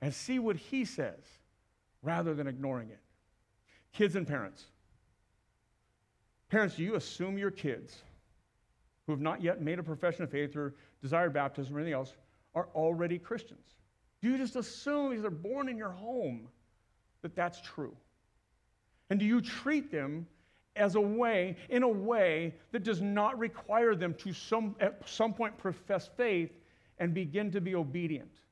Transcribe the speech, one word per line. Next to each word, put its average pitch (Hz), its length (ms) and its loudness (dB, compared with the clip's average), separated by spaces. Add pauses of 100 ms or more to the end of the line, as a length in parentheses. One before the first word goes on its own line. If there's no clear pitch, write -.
and 143 140 -2
see 254 240 -2
what 220 180 0
he 254 300 -2
says 120 360 -6 (800)
rather 165 300 0
than 143 140 -2
ignoring 127 420 -4
it. 110 120 -20 (920)
Kids 196 240 4
and 175 100 0
parents. 123 380 -4 (1800)
Parents, 202 280 2
do 156 60 -2
you 208 120 0
assume 190 420 -4
your 196 140 0
kids - 480 -6 (1040)
who 156 80 -2
have 135 80 -2
not 160 220 -2
yet 175 180 0
made 160 180 -2
a 180 40 -6
profession 165 420 -2
of 139 60 -6
faith 147 260 -2
or 139 180 -4 (280)
desired 151 320 2
baptism 139 420 -2
or 147 40 -4
anything 160 120 -2
else 135 220 -4 (400)
are 170 200 -2
already 165 440 2
Christians? - 560 -10 (480)
Do 233 80 2
you 262 80 2
just 262 180 -2
assume 277 540 -2
because 226 100 -2
they're 214 100 -2
born 220 380 -4
in 240 80 -6
your 214 140 -4
home 180 580 -6 (720)
that 170 160 -8
that's - 240 -2
true? - 340 -10 (1160)
And 196 100 4
do 208 60 4
you 233 160 6
treat 285 480 -2
them 151 360 -2 (500)
as 202 180 4
a 214 60 6
way, 202 580 4 (100)
in 247 140 4
a 254 60 6
way 190 640 4 (180)
that 208 120 -2
does 190 180 0
not 208 360 2
require 226 560 2
them 170 200 0
to - 180 -6
some, 220 480 0
at - 260 2
some 226 280 0
point 220 240 -2
profess 185 580 -2
faith 190 340 2 (480)
and 175 140 2
begin 185 380 0
to 196 100 0
be 185 140 0
obedient? 156 560 -2 (220)